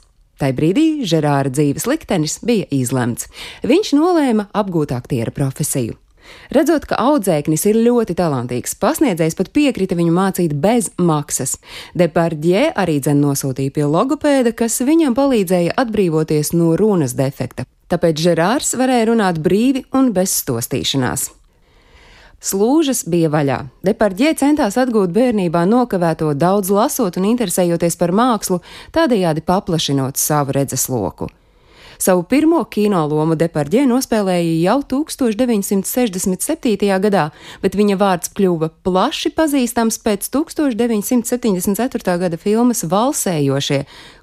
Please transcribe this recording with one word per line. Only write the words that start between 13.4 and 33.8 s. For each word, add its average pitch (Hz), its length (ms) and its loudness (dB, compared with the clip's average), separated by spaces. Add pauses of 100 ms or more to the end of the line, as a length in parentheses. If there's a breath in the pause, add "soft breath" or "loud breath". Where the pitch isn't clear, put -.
pie 147 140 -2
logopēda, 254 720 2
kas 233 240 -2
viņam 285 340 2
palīdzēja 190 640 2
atbrīvoties 160 800 0
no 165 180 4
runas 175 400 2
defekta. 131 540 -6 (240)
Tāpēc 165 320 0
Žerārs 175 500 0
varēja 240 380 2
runāt 185 260 2
brīvi 226 520 2
un 269 260 2
bez 185 160 0
stostīšanās. 120 960 -4 (1160 soft breath)
Slūžas 254 600 0
bija 165 260 2
vaļā. 139 240 0 (220)
Depardjē 214 580 0
centās 285 400 0
atgūt 220 380 0
bērnībā 196 500 2
nokavēto, 180 680 0
daudz 185 340 0
lasot 208 480 0
un 185 140 0
interesējoties 175 640 0
par 175 160 0
mākslu, 208 460 0 (340 loud breath)
tādējādi 185 480 2
paplašinot 147 800 -2
savu 143 320 0
redzesloku. 127 800 -4 (640 loud breath)
Savu 180 300 0
pirmo 311 400 2
kino 208 400 0
lomu 156 320 0
Depardjē 165 480 0